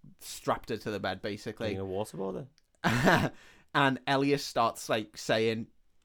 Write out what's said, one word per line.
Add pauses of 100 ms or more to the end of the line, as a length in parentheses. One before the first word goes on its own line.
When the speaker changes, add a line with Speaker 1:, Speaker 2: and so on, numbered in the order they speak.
(200)
Speaker 1:
strapped
her
to
the
bed,
basically.
Speaker 2:
Being
a
water
boarder. (360)
Speaker 1:
<laughs> (420)
And
Elias
starts,
like,
saying, (380)